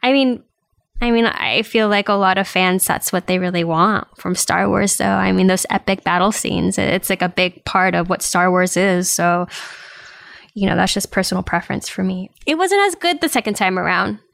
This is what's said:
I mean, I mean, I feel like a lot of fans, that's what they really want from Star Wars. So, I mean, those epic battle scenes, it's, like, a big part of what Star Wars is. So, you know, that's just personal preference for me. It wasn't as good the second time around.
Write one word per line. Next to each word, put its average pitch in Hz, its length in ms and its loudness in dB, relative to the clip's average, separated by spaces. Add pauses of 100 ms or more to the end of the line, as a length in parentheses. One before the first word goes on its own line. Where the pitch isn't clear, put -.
I 254 80 4
mean, 262 320 2 (560)
I 240 120 2
mean, 233 140 4
I 127 360 0
feel 220 260 0
like 202 200 0
a 208 60 4
lot 190 240 2
of 196 100 -2
fans, 185 360 2
that's - 280 -4
what 180 160 -4
they 185 100 0
really 180 240 -2
want 170 540 0
from 180 180 -4
Star 180 340 0
Wars. 202 280 0
So, - 80 -2
I 196 260 0
mean, 185 160 4
those 185 240 2
epic 196 320 -2
battle 180 300 2
scenes, 180 440 -2
it's, - 320 -2
like, 190 140 -2
a 180 60 0
big 180 360 -2
part 185 300 0
of 175 160 0
what 185 100 -2
Star 180 300 2
Wars 180 260 2
is. 180 320 2
So, 175 380 0 (1080)
you 196 120 -2
know, 180 80 2
that's 185 180 0
just - 200 -6
personal 185 320 -2
preference - 440 -4
for - 140 -6
me. 185 300 -4 (140)
It 311 120 0
wasn't 381 220 2
as 403 160 2
good 349 240 -2
the 330 80 0
second 214 260 -2
time 185 240 0
around. 185 400 -2 (160)